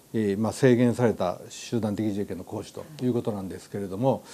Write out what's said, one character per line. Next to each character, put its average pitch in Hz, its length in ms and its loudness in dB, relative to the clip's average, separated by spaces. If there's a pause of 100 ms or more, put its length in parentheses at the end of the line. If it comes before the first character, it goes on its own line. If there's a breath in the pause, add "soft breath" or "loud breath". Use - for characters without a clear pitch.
(140)
え 107 200 2
ー、 98 40 -2
ま 107 120 0
あ、 - 20 -6
制 127 240 6
限 120 180 4
さ 123 100 2
れ 110 80 4
た 90 260 -2 (100)
集 - 320 -4
団 104 140 0
的 107 120 -2
自 101 140 -2
衛 101 40 -2
権 92 140 -8
の 92 60 -10
行 107 180 -8
使 - 100 -16
と - 120 -12 (180)
い 123 40 0
う 123 60 4
こ 117 100 0
と 117 80 -2
な 101 100 -6
ん 95 80 -8
で - 100 -8
す - 100 -18
け 104 100 -8
れ 101 80 -4
ど 92 120 -6
も、 127 360 2